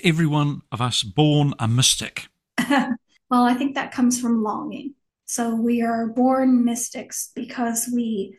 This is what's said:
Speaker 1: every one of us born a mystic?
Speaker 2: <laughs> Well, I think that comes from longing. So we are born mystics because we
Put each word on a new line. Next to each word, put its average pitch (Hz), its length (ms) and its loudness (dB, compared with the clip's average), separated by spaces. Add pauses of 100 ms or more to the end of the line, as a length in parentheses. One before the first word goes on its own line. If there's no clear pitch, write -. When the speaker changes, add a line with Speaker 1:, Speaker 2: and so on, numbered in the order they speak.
Speaker 1:
every 165 220 2
one 147 440 0
of 110 100 -6
us 123 220 -2
born 147 560 4
a 113 100 -2
mystic? - 600 0 (300)
Speaker 2:
<laughs> 247 100 0 (600)
Well, 247 140 4
I 247 100 4
think 269 200 -2
that - 160 -6
comes 247 300 0
from 233 240 0
longing. 294 500 -6 (300)
So 233 320 -2
we 233 260 0
are 226 240 -2
born 254 580 4
mystics - 720 -6
because 233 580 -4
we 220 460 -2